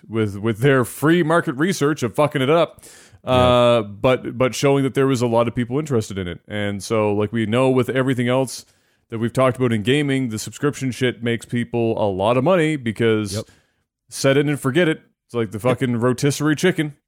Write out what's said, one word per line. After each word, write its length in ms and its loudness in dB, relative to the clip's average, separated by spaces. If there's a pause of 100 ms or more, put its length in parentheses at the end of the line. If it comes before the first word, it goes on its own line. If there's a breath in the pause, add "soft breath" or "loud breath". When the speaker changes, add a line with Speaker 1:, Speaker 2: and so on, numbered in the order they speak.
Speaker 1:
with, 300 -2
with 220 -2
their 260 4
free 380 0
market 300 0
research 500 -2
of 120 -4
fucking 260 0
it 80 0
up, 340 0 (400 loud breath)
Speaker 2:
Yeah. 80 -4
Speaker 1:
uh, 520 4
but, 540 -2
but 180 0
showing 280 2
that 120 -2
there 120 2
was 140 0
a 60 2
lot 200 2
of 60 -4
people 240 -4
interested 400 -4
in 100 -4
it. 200 -8
And 360 -6
so, 300 0
like, 180 -2
we 140 -2
know 240 2
with 200 2
everything 380 0
else 380 -2 (440)
that 100 -8
we've 140 -2
talked 240 2
about 140 0
in 120 0
gaming, 460 0
the 100 -6
subscription 520 -6
shit 300 -4
makes 240 -4
people 580 -2
a 60 0
lot 280 0
of 60 2
money 320 2
because 600 0
Speaker 2:
Yep. 100 -6 (640 soft breath)
Speaker 1:
set 280 2
it 100 2
and 120 -2
forget 280 0
it. 140 -2 (260)
It's 80 -14
like 160 -2
the 60 -8
Speaker 2:
Yep. 40 -8
Speaker 1:
fucking 360 0
rotisserie 580 0
chicken. 400 -2 (120)